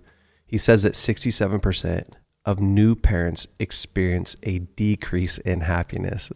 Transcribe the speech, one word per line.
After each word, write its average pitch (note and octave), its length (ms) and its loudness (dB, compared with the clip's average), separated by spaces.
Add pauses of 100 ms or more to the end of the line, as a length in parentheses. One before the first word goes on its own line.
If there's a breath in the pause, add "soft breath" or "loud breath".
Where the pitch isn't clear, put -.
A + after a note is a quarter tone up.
(480)
he A2 100 -4
says G#2+ 260 6
that G2 120 2
sixty-seven G#2 640 0
percent F2+ 520 -2 (340)
of G2+ 140 -2
new G2+ 360 4
parents E2+ 500 0 (140)
experience F2+ 840 -2
a F#2+ 160 -2
decrease F#2 760 -2
in F2 240 -2
happiness. F2+ 760 -4